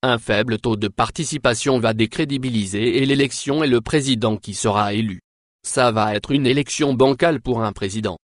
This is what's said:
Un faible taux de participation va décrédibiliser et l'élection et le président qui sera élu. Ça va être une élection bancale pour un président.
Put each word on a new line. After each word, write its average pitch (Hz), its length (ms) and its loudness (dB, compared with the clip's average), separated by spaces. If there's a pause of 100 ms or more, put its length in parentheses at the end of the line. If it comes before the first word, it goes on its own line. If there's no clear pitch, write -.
Un 123 160 2
faible 110 400 0
taux 110 180 0
de 104 120 -2
participation 131 880 0
va 113 160 0
décrédibiliser 113 1040 0
et 135 80 2
l'élection 139 580 0
et 143 40 2
le 120 120 4
président 120 560 0
qui 101 180 -12
sera 104 400 0
élu. 107 260 -4 (440)
Ça 123 280 2
va 107 220 0
être - 160 -4
une 143 160 2
élection 139 480 0
bancale 135 460 2
pour 113 220 -2
un 107 100 -2
président. 101 540 -4